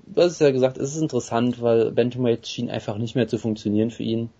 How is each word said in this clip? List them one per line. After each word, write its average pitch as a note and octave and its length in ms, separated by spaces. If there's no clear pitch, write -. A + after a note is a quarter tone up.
du - 160
hast F3 120
es E3 80
ja D3 100
gesagt, C3 260
es C#3 180
ist D#3+ 60
interessant, A#2+ 640
weil A#2 280
Bantamweight A#2+ 560
schien A#2+ 220
einfach A2+ 300
nicht A2+ 160
mehr A#2+ 120
zu A2 120
funktionieren G#2+ 520
für A2+ 120
ihn, A#2 260